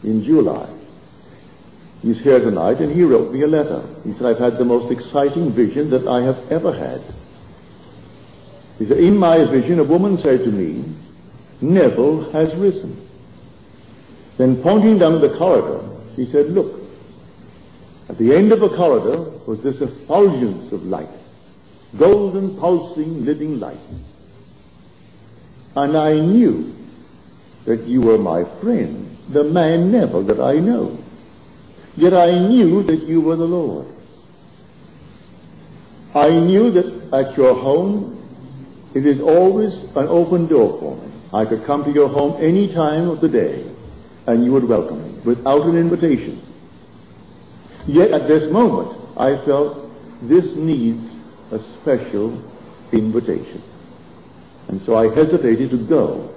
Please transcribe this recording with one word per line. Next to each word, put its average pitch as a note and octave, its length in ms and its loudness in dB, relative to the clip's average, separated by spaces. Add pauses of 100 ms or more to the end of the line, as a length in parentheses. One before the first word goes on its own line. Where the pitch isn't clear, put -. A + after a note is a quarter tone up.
in G#2+ 200 -2
July, A#2+ 460 0 (1300)
he's A2+ 160 -2
here C3 200 4
tonight, G#2+ 400 0
and D3+ 140 -2
he F3 100 2
wrote A#2 300 2
me C3+ 80 -4
a D3+ 60 0
letter. D3 340 -2 (220)
He G#2+ 100 -8
said, A#2+ 140 -4
"I've A#2 120 0
had A#2+ 180 0
the B2 80 0
most A#2+ 260 0
exciting C#3+ 580 -2
vision A#2+ 400 -2
that B2+ 180 0
I B2 140 0
have C3 300 -4
ever - 220 -2
had." B1+ 280 -10 (1800)
He A2 80 -4
said, G#2+ 120 2
"In G3 200 6
my E3 280 4
vision, C#3 340 0
a D3 40 2
woman F3 380 2
said C3 220 2
to A2+ 80 0
me, D#2+ 320 -4 (760)
'Neville D3+ 720 2
has D#3+ 240 -2
risen.' - 460 -4 (1400)
Then B2+ 240 2
pointing G#3 380 4
down D#3+ 220 4
the C#3 80 4
corridor, D#3+ 500 0 (360)
he B2 160 -6
said, D3 200 0
'Look.' - 300 -2 (1300)
At - 120 -14
the A#2+ 160 4
end G#3+ 160 4
of A3 80 4
the G3+ 100 2
corridor D3+ 640 0 (160)
was G#2+ 140 -8
this C3 200 -4
effulgence C3+ 880 0
of F2 140 -10
light, D#2+ 240 -8 (880)
golden, G3 600 2
pulsing, E3 680 -4
living D3+ 340 -4
light. C#2+ 200 -12 (2000)
And C#3+ 220 0
I D#3 220 2
knew D#3+ 520 2 (960)
that A2+ 220 -2
you B2 140 0
were A2+ 180 4
my F2 240 -2 (180)
friend, G3 460 -4 (220)
the D3 140 0
man E3+ 480 0
Neville F3 320 0
that - 160 0
I C3+ 200 0
know. A3+ 400 -2 (1000)
Yet F3+ 160 4
I F3 240 4
knew G3 460 4
that D#3+ 200 0
you D#3+ 180 0
were D#3+ 140 0
the E3 120 -2
Lord. B2+ 400 -4 (2250)
I D3 160 4
knew F#3 420 4
that - 400 -2
at C3+ 240 -2
your B2+ 200 4
home F3 640 -2 (720)
it C3+ 120 -2
is C#3 140 2
always F#3 540 2 (220)
an C#3+ 120 -2
open E3+ 380 0
door A#2 340 2
for C#2+ 160 -10
me. - 160 -16 (220)
I G#2+ 120 0
could A2 200 -6
come C#3+ 200 -2
to D3 60 -2
your C#3 180 4
home C#3+ 300 -2
any F3+ 320 2
time E3 380 -2
of D3+ 100 -6
the D#3+ 100 0
day, D2+ 340 -2 (640)
and A#2+ 180 2
you B2+ 80 0
would B2+ 120 2
welcome D#2 380 -2
me - 200 -14
without C3+ 420 0
an E3+ 100 2
invitation. E3+ 640 0 (1500)
Yet D#3+ 240 4
at D3 160 -2
this D3+ 240 2
moment, G#3+ 460 0 (180)
I C3+ 220 0
felt C#3+ 400 -2 (440)
this D3+ 340 2
needs A#2+ 480 -2 (480)
a A2 80 -8 (200)
special A#2 540 -2 (580)
invitation. A2 680 -2 (1080)
And F#3+ 180 -8
so A2+ 100 0
I A2 140 4
hesitated C3 600 0
to B2+ 80 -2
go. A2 600 -2